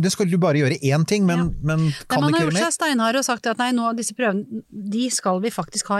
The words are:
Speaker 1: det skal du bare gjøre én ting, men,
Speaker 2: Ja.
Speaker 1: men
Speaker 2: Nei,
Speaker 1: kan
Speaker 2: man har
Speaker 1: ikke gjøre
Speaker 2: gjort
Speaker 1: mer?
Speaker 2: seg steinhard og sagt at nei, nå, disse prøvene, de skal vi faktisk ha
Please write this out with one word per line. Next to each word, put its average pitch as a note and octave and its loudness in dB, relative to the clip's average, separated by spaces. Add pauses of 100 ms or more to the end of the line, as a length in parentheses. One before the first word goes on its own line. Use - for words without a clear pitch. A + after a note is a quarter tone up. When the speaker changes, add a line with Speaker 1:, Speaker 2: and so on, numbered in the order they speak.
Speaker 1:
det F#3 2
skal G3 0
du F#3 2
bare D#3+ 4
gjøre C3+ 2
én C#3+ 2
ting, G#3 2
men, E3+ 2
Speaker 2:
Ja. F3 0 (180)
Speaker 1:
men D#3 0
Speaker 2:
Nei, D3 0 (140)
Speaker 1:
kan B3+ 0
Speaker 2:
man D4 2
har E4 2
Speaker 1:
ikke E4 2
gjøre D#4 0
Speaker 2:
gjort - 0
Speaker 1:
mer? E4 2
Speaker 2:
seg D#4+ -2
steinhard A#3+ 0
og C4+ 0
sagt A#3+ -4
at A3 0
nei, B3 0
nå, A#3 0 (100)
disse A3 -6
prøvene, G#3+ -2
de G#3+ -4
skal F#3 0
vi A3+ -2
faktisk - -6
ha G3+ 0